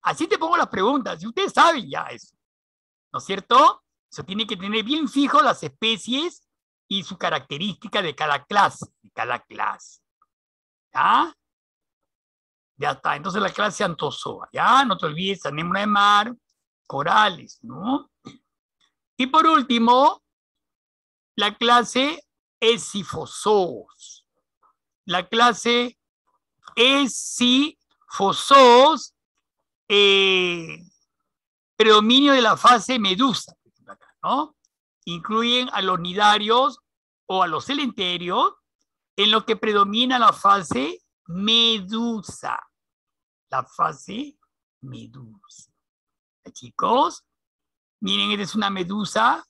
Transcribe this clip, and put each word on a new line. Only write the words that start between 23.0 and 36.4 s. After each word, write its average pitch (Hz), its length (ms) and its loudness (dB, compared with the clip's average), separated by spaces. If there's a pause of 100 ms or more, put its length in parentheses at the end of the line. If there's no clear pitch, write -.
La 180 240 -4
clase 240 680 0 (800)
Esifozoos, 262 2500 2 (720)
eh, 185 960 2 (960)
predominio 220 560 4
de 262 80 4
la 208 160 2
fase 247 420 4
medusa, 196 560 -2 (680)
¿no? 262 320 -4 (500)
Incluyen 233 680 -2
a 202 100 -4
los 185 180 -2
nidarios 208 800 0 (480)